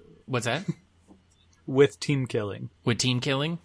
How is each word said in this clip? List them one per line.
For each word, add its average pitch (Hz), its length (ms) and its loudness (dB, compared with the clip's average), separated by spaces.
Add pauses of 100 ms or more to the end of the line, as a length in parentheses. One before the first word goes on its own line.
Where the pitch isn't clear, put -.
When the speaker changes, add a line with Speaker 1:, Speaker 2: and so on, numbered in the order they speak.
(280)
Speaker 1:
What's 123 180 -2
that? 131 240 0
Speaker 2:
<laughs> 156 60 -6 (920)
With 139 320 4
team 139 260 0
killing. 110 440 -6 (140)
Speaker 1:
With 120 140 2
team 127 220 0
killing? 147 460 -2